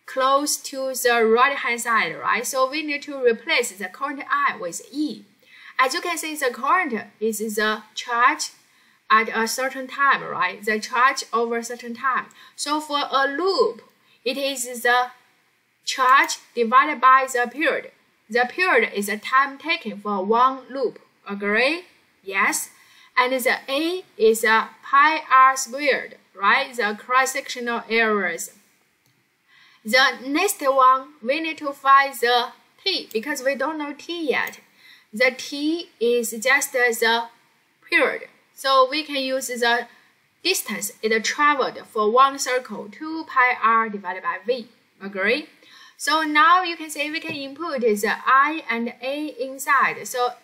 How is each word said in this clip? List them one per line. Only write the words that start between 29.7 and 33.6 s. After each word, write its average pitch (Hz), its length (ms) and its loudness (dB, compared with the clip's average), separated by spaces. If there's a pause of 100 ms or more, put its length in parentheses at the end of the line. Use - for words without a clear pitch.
The 254 400 2
next 320 360 -2
one, 269 600 4
we 269 200 -2
need 320 180 -6
to 285 140 -6
find 269 420 4
the 240 360 0 (340)
T 359 280 -4
because 262 300 -4
we 269 140 0
don't 302 220 -4